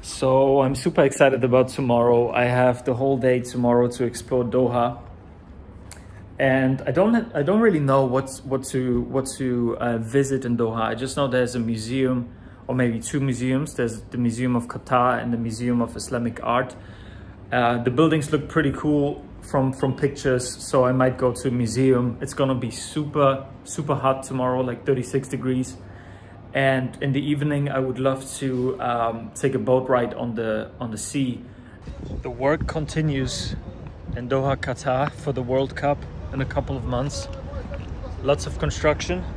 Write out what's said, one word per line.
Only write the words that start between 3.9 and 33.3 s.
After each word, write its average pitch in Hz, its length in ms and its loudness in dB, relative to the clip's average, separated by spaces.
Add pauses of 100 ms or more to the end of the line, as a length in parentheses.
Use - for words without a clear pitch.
explore 120 400 -2
Doha. 123 540 2 (1400)
And 131 440 4
I - 80 -2
don't, 214 440 4
I 147 80 2
don't 190 180 4
really 202 200 6
know 135 240 4
what's, 131 400 -2
what 131 200 -2
to, 127 380 0
what 127 220 -2 (140)
to, 120 420 0
uh, 120 160 0
visit 131 480 0
in 120 140 0
Doha. 113 240 0
I 110 120 0
just 127 220 -6
know 139 120 0
there's 123 260 0
a 123 60 -2
museum, 120 680 0 (380)
or 131 80 -4
maybe 120 260 2
two 143 200 -4
museums. 131 520 0
There's 110 300 -4
the - 160 -8
Museum 123 360 0
of 120 120 0
Qatar 123 560 2
and 120 100 -2
the 117 60 0
Museum 120 420 0
of 117 160 -2
Islamic 117 460 -4
Art. 120 340 0 (760)
Uh, 120 320 2
the 127 80 2
buildings 156 420 2
look 147 180 0
pretty 147 220 2
cool 147 520 0 (160)
from, 131 320 0
from 131 240 0
pictures, 131 500 0
so - 380 0
I 127 80 2
might 131 240 2
go 127 160 2
to - 160 -4
a - 20 2
museum. 123 680 2
It's - 140 -8
gonna 135 200 2
be 113 160 -2
super, 143 760 0 (180)
super 147 300 -2
hot 135 300 0
tomorrow, 127 360 -2
like 123 240 -4
thirty-six 135 440 0
degrees. 127 460 -2 (800)
And 135 480 2
in 139 120 0
the 147 100 0
evening, 147 480 0
I 135 80 -2
would 131 200 -2
love 135 360 -2
to, 127 480 -2
um, 117 520 -2
take 131 200 0
a 123 40 0
boat 127 300 2
ride 120 240 2
on 120 220 -6
the, 110 440 -2
on 120 120 -6
the 107 80 -8
sea. 123 420 -4 (800)
The - 80 -8
work 135 380 0
continues 147 880 -2 (600)